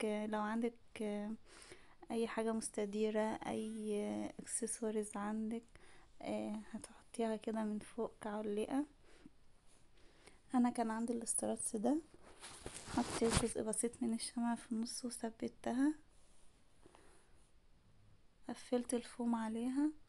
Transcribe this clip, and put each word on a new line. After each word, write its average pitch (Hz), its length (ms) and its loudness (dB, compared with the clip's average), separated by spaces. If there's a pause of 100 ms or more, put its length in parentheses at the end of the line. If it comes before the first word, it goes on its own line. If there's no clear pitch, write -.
آه، 214 220 2
لو 214 140 0
عندك، 226 340 2 (280)
آه، 208 320 -2 (760)
اي 226 180 2
حاجة 226 240 2
مستديرة، 214 680 2
اي، 220 840 0
آه، 208 360 -2
accessories 214 760 -2
عندك، 220 460 -2 (600)
آه، 214 380 -2 (120)
هتحطيها 220 640 -2
كده 220 280 0
من 214 140 0
فوق - 420 -4
كعلقة. 214 680 0 (1700)
انا 240 160 8
كان 233 200 2
عندي 233 220 0
الاستراتس 226 640 0
ده، 240 220 6 (1000)
حطيت 233 460 4
جزء 226 200 2
بسيط 220 400 0
من 226 120 2
الشمع 233 400 0
في - 180 -6
النص 226 320 -2
وثبتها، 240 880 0 (2500)
قفلت 247 460 0
الفوم 233 400 0
عليها 233 560 2 (180)